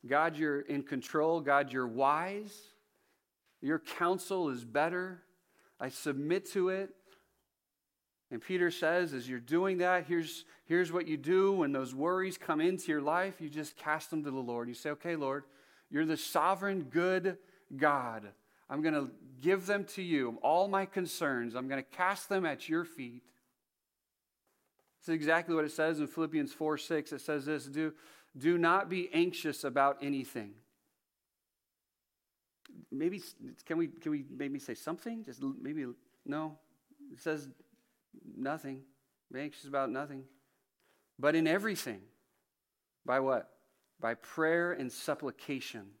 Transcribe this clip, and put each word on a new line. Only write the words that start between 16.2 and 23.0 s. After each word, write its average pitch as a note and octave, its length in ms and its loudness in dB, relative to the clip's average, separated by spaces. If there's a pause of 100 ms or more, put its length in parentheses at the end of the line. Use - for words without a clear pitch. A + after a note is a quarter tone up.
good F#3 480 2 (380)
God. B2 500 2 (420)
I'm C#3+ 140 -2
gonna D3 260 2 (320)
give F3+ 260 2
them G3+ 180 0 (100)
to G3 80 -6
you, C3+ 400 0
all F3 240 6
my G3 180 2
concerns. C#3 680 -2
I'm B2+ 140 -4
gonna C3+ 160 -4
cast F#3+ 440 -2
them F#3+ 160 0
at D3 240 -4
your E3 160 0
feet." B2 380 -12 (1800)